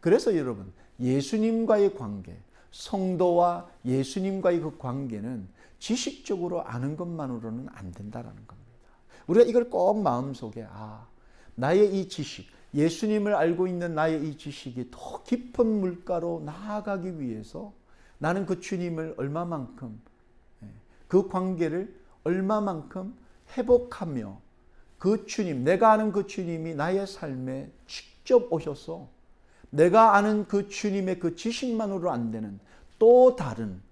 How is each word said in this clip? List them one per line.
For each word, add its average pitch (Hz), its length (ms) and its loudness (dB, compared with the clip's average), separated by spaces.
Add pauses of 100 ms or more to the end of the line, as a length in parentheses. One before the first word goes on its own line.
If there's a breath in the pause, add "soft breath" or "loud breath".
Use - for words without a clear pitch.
그래서 208 340 4
여러분, 117 360 -4 (280 soft breath)
예수님과의 208 960 2
관계, 101 420 -10 (340 soft breath)
성도와 175 960 0 (160)
예수님과의 180 760 0
그 156 180 -8
관계는 123 720 -8 (320 soft breath)
지식적으로 185 840 -6
아는 131 340 -6
것만으로는 131 760 -8
안 92 200 -14
된다라는 107 440 -14 (100)
겁니다. - 240 -20 (580 soft breath)
우리가 214 180 8
이걸 233 240 2
꼭 202 320 2
마음속에, 123 680 -2
아, 107 380 -16 (480 soft breath)
나의 190 440 4
이 185 80 -4
지식, - 400 -10 (260 soft breath)
예수님을 202 600 0
알고 170 320 2
있는 175 280 -4
나의 156 320 0
이 143 100 -8
지식이 127 540 -10
더 - 320 -14
깊은 247 420 0
물가로 175 800 -2
나아가기 190 760 -8
위해서 135 540 -10 (440 soft breath)
나는 175 280 -2
그 180 140 -4
주님을 170 580 -6
얼마만큼, 139 840 -8 (640)
예, 104 40 -18 (400 soft breath)
그 190 200 4
관계를 180 720 -4 (240 loud breath)
얼마만큼 190 920 -4 (420 soft breath)
회복하며 208 840 0 (580 soft breath)
그 208 280 2
주님, 160 380 -4
내가 190 280 6
아는 214 200 4
그 202 160 -2
주님이 165 480 -6
나의 185 320 -2
삶에 135 640 -10 (160)
직접 - 640 2
오셔서 147 560 -6 (640 soft breath)
내가 202 460 8
아는 214 320 2
그 202 200 -2
주님의 190 520 -2
그 170 160 -2
지식만으로 220 760 -4
안 120 200 -4
되는 107 280 -8 (380 soft breath)
또 247 380 10
다른 110 460 -6 (100)